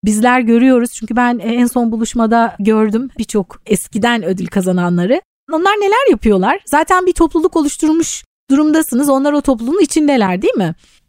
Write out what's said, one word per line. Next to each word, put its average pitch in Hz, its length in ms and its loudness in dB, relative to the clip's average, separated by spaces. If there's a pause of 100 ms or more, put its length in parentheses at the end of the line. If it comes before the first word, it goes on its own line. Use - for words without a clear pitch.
Bizler 214 360 2
görüyoruz 240 540 4
çünkü 226 220 -10
ben 240 240 0
en 233 260 0
son 240 260 -2
buluşmada 226 680 0
gördüm 220 580 0
birçok - 480 -6
eskiden 226 580 -2
ödül 185 240 -4
kazananları. 180 760 0 (300)
Onlar 339 200 0
neler 427 400 2
yapıyorlar? 214 540 0
Zaten 359 400 0
bir 359 80 2
topluluk 330 420 0
oluşturmuş 311 680 -2 (260)
durumdasınız. 294 600 2
Onlar 277 240 2
o 294 80 0
topluluğun 269 420 0
içindeler, 247 580 0
değil 370 140 0
mi? 175 200 -2 (320)